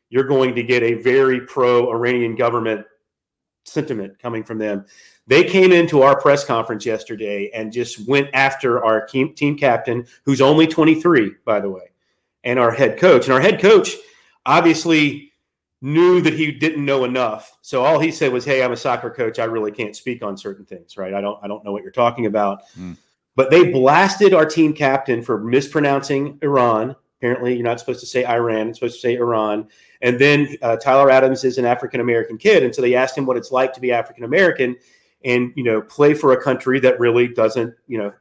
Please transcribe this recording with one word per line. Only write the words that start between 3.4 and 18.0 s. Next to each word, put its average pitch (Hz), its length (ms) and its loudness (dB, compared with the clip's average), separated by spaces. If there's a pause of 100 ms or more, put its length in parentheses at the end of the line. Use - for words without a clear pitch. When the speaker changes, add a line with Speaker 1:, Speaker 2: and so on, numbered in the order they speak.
Speaker 1:
sentiment 113 540 -8
coming 117 240 -8
from 110 140 -12
them. 104 280 -6 (400)
They 160 200 4
came 185 260 4
into 170 300 4
our 139 180 6
press 143 240 2
conference 113 420 -4
yesterday 104 680 -6
and 110 180 -10
just 113 360 -8
went 139 260 0
after 131 500 0
our 110 220 0
team, 135 300 -4
team 143 220 -2
captain, 120 480 -2 (200)
who's 135 160 0
only 151 260 6
twenty-three, 160 640 2 (140)
by 104 160 -2
the 98 80 -6
way, 92 220 -14 (520)
and 127 160 -2
our 120 120 4
head 123 280 0
coach. 165 260 6
And 135 80 0
our 131 60 4
head 180 220 2
coach 202 340 4 (500)
obviously 156 880 0 (500)
knew 170 400 4
that 151 120 0
he 151 180 -4
didn't 147 320 -4
know 139 220 0
enough. 123 560 -6
So 127 220 -4
all 151 160 2
he 160 120 0